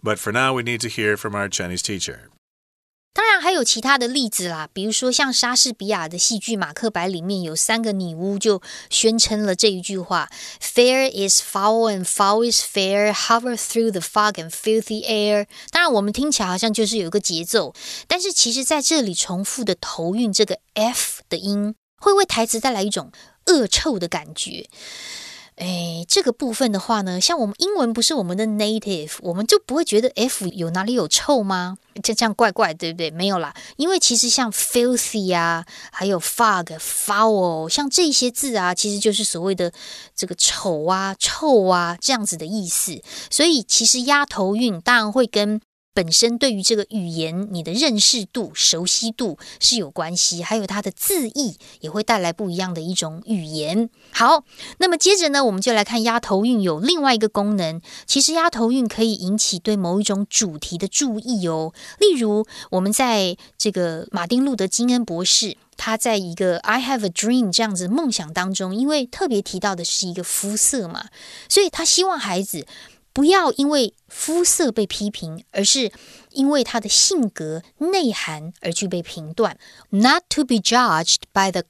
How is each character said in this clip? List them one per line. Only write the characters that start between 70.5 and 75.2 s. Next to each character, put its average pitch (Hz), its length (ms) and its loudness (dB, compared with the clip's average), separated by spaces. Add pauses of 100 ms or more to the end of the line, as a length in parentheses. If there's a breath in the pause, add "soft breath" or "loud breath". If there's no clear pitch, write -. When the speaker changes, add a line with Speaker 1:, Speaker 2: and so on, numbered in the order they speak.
Speaker 2:
色 208 320 0
嘛， 170 220 -12 (400 loud breath)
所 403 120 6
以 359 80 4
他 - 140 -6
希 349 220 4
望 359 120 0
孩 196 240 -2
子 175 240 -8 (480 loud breath)
不 277 120 4
要 349 260 6
因 277 160 0
为 277 260 2 (140)
肤 339 340 -2
色 330 300 2
被 208 160 0
批 208 220 -4
评， 165 420 -10